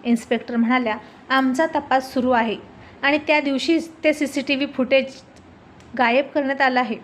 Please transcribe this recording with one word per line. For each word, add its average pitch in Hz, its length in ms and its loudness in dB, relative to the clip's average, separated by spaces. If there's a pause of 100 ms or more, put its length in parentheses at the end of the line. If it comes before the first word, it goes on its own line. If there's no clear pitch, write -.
इन्स्पेक्टर 233 520 -2
म्हणाल्या, 233 420 0 (320)
"आमचा 262 360 2
तपास 277 480 -2
सुरू 254 160 0
आहे 226 260 2 (480)
आणि 285 140 2
त्या 302 220 2
दिवशीच 285 520 0 (120)
ते 311 100 4
सीसीटीव्ही 277 540 -2
फुटेज 269 380 0 (920)
गायब 247 280 2
करण्यात 277 360 -2
आलं 254 180 2
आहे. 226 240 -4